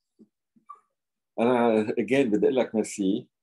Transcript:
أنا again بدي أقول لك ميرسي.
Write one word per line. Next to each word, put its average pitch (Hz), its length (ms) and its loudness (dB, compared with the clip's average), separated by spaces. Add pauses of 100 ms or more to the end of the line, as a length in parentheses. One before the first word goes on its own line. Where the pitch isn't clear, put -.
(1400)
أنا 117 480 2
again 120 400 0
بدي 104 180 2
أقول 131 100 2
لك 113 200 -2
ميرسي. 104 520 -2 (160)